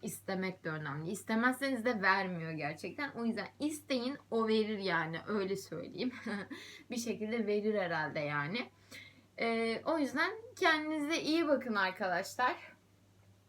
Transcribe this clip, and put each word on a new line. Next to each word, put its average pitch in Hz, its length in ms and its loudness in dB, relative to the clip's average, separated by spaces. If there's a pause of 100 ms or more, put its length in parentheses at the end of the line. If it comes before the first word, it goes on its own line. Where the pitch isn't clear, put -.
İstemek 190 600 -4
de 165 60 -2
önemli. 151 400 -4
İstemezseniz 240 760 2
de 240 180 2
vermiyor 185 480 2
gerçekten. 160 600 -4
O 233 140 -6
yüzden 202 240 -2 (120)
isteyin, 277 580 -2 (120)
o 226 180 2
verir 214 300 4
yani. 165 480 0
Öyle 196 300 0
söyleyeyim. - 560 -6 (380)
<laughs> - 400 -14
Bir 247 60 -6
şekilde 220 500 -2
verir 208 280 2
herhalde 165 460 0
yani. 147 380 0 (800)
E, 226 460 0
o 320 140 2
yüzden 294 320 2 (260)
kendinize 311 640 2
iyi 311 280 2
bakın 240 260 4
arkadaşlar. 190 840 2 (920)